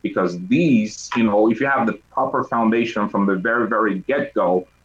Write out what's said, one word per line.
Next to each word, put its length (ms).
Because 460
these, 680
you 60
know, 260
if 120
you 80
have 180
the 60
proper 300
foundation 680
from 180
the 100
very, 320
very 320
get-go 680